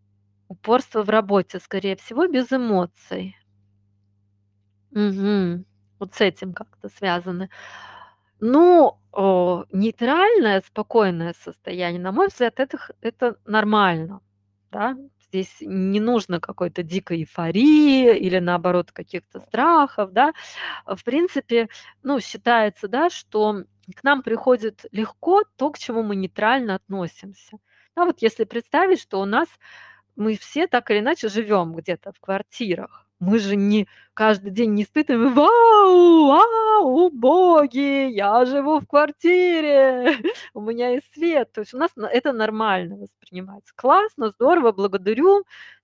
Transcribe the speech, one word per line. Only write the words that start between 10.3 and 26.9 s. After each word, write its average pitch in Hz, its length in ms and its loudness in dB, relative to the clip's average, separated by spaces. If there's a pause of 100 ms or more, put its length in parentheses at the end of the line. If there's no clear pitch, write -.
спокойное 175 680 -2 (100)
состояние, 175 560 -10
на 190 120 -8
мой 359 160 -2
взгляд, 247 320 -4
это 277 180 -8
х-, - 240 -20
это 233 340 -6 (100)
нормально, 202 720 -2 (520)
да. 247 240 -6 (320)
Здесь 190 320 -8
не 196 400 -4
нужно 214 400 -2
какой-то - 420 -8
дикой 170 380 -8
эйфории 254 1000 4
или, 185 220 -2
наоборот, 175 520 -2
каких-то - 480 -16
страхов, 269 720 0
да. 254 200 2 (540)
В 196 180 -10
принципе, 247 640 -2 (360)
ну, 269 160 -2
считается, 214 680 -2
да, 285 220 -2
что 214 540 -4 (320)
к - 80 -12
нам 269 180 0
приходит 226 720 -2
легко 339 520 -2 (120)
то, 285 160 -4
к - 60 -16
чему 226 260 -6
мы 202 120 -6
нейтрально 214 600 -2
относимся. 196 840 -12 (380)